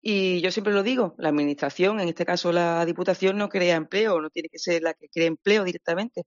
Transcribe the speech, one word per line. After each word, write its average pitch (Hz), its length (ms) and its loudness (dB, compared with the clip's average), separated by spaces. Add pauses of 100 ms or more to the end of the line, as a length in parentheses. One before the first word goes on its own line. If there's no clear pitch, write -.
Y 190 400 0
yo 180 100 0
siempre 208 220 -2
lo 196 100 2
digo, 233 340 0
la 160 120 -2
administración, 147 720 0
en 180 100 -2
este 165 160 -2
caso 175 260 0
la 170 340 2
Diputación, 180 520 0
no 202 120 -2
crea 180 260 2
empleo, 185 460 0
no 156 80 -6
tiene 160 200 -8
que - 100 -18
ser 170 220 -2
la 160 120 -2
que - 160 -18
cree 165 180 0
empleo 202 360 2
directamente. 180 640 -4